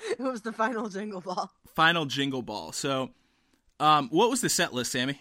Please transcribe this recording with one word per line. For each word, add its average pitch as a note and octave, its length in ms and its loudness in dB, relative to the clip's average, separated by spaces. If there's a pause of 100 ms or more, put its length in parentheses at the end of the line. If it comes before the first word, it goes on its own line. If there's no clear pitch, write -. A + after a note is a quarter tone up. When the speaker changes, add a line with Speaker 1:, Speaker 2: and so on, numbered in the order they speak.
(100)
Speaker 1:
it - 100 -4
was B3+ 220 -4
the A#3 100 -6
final A3 360 -2
Jingle G3 320 -8
Ball. F#3 300 -6 (240)
Speaker 2:
Final E3 320 4
Jingle C3+ 360 -2
Ball. G2 300 -8
So, C3 380 -2 (720)
um, D3 300 6
what G#3 200 4
was C4 100 0
the F#3 80 0
set E3+ 240 0
list, A#2+ 200 -4
Sammy? C3+ 280 -2